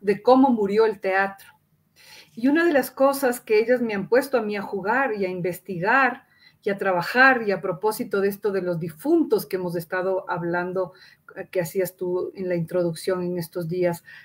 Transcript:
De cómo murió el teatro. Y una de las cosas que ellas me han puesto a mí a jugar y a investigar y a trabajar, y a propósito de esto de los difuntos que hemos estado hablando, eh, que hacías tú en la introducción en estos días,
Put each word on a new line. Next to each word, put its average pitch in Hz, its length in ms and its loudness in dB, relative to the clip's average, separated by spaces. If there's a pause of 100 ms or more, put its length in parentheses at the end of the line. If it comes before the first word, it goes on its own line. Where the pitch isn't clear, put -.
De 196 180 0
cómo 262 300 6
murió 214 340 2
el 214 160 0
teatro. 196 480 -2 (840)
Y 240 140 0
una 330 180 4
de 339 80 4
las 254 160 2
cosas 269 500 2
que 214 180 2
ellas 247 220 2
me 220 140 -2
han 185 160 -4
puesto 262 260 2
a 226 60 2
mí 208 140 -4
a 196 60 -6
jugar 214 520 -2
y 196 100 -2
a 185 40 -2
investigar 185 1000 -2 (360)
y 214 60 -4
a 196 100 -2
trabajar, 226 680 4
y 196 60 0
a 175 100 -2
propósito 202 580 -2
de 196 80 2
esto 202 240 -2
de 190 80 0
los 175 180 -2
difuntos 233 680 0
que 190 100 -6
hemos 180 200 -4
estado 185 520 -4
hablando, 180 640 -4 (440)
eh, 190 140 -14
que 185 100 0
hacías 175 360 -4
tú 180 380 -4
en 190 160 -8
la 175 60 0
introducción 175 640 -2
en 175 160 -4
estos 170 300 -8
días, 175 360 -2 (200)